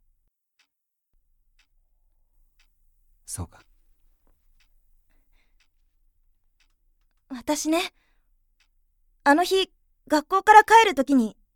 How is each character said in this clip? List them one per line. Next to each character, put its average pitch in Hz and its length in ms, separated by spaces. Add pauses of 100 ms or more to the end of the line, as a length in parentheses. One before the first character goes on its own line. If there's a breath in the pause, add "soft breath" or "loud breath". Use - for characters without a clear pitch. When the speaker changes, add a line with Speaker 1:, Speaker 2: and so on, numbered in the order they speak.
(3250)
Speaker 1:
そ - 160
う 80 60
か。 - 140 (3750)
Speaker 2:
私 294 400
ね、 349 240 (1300)
あ 285 100
の 339 100
日、 381 260 (380)
学 302 180
校 381 160
か 427 100
ら 427 120
帰 440 240
る 359 80
時 277 180
に、 226 220 (200)